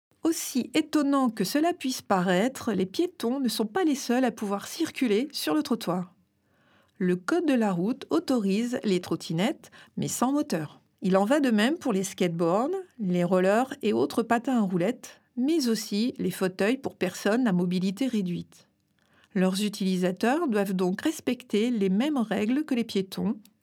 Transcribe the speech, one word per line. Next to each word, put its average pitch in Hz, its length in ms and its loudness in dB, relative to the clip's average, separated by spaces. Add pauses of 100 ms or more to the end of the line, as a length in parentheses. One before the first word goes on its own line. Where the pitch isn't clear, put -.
(240)
Aussi - 500 -2
étonnant 277 560 2
que 220 140 -2
cela 311 300 0
puisse 262 280 -6
paraître, 196 720 0
les 185 140 0
piétons 269 560 -2
ne 247 80 0
sont 214 160 -2
pas 214 180 -2
les 302 120 2
seuls 254 280 0
à 240 80 2
pouvoir 202 360 -6
circuler 254 640 0
sur - 200 -2
le 302 80 2
trottoir. 185 540 -4 (840)
Le 180 200 2
code 330 280 0
de 277 80 4
la 214 200 2
route 190 360 -2
autorise 240 760 0
les 185 160 2
trottinettes, 175 680 -2 (280)
mais 139 100 -2
sans 247 240 0
moteur. 254 480 -2 (220)
Il 190 160 4
en 196 80 4
va 285 160 4
de 262 100 2
même 226 240 4
pour 302 160 -2
les 190 140 0
skateboards, 180 640 0 (300)
les 180 260 0
rollers 190 560 2
et 208 100 0
autres 233 320 0
patins 233 360 0
à - 20 4
roulettes, 190 580 -2 (160)
mais 269 320 0
aussi 220 500 -2
les 180 140 -2
fauteuils 190 460 0
pour - 180 -8
personnes 208 500 0
à 208 60 2
mobilité 185 560 0
réduite. 180 640 -6 (640)
Leurs 185 260 2
utilisateurs 202 840 0
doivent 202 260 0
donc 185 280 0
respecter 247 680 -2
les 202 200 0
mêmes 262 280 2
règles 214 460 0
que 285 120 -2
les 233 100 0
piétons 190 520 -4 (260)